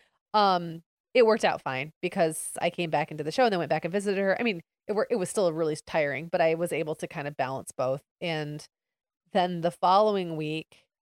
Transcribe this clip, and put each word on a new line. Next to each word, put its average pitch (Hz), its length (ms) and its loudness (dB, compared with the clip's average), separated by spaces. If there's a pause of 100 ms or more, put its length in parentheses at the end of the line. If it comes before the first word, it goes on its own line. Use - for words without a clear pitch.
(340)
Um, 175 500 2 (300)
it 220 120 8
worked 220 180 4
out 160 180 0
fine 135 380 -4
because 170 500 -2 (100)
I 175 100 0
came 170 200 -4
back 156 200 0
into 151 140 -8
the - 80 -6
show 262 120 4
and 226 80 2
then 180 60 0
went 160 120 -2
back 160 140 0
and 165 80 -6
visited 196 280 -2
her. 196 180 0
I 240 60 -2
mean, 190 180 -4 (240)
it 214 60 -4
wor-, 202 180 -2
it 240 60 2
was 180 140 -2
still 180 220 2
really 156 240 -2 (100)
tiring, 147 420 -2
but 175 120 0
I 160 140 4
was 170 180 -2
able 156 240 -4
to - 120 -8
kind 143 180 -8
of 147 100 -8
balance 135 360 -6
both. 135 300 -4 (180)
And 151 440 -6 (680)
then 180 280 0
the 170 100 0
following 185 640 2
week, 156 480 -8 (180)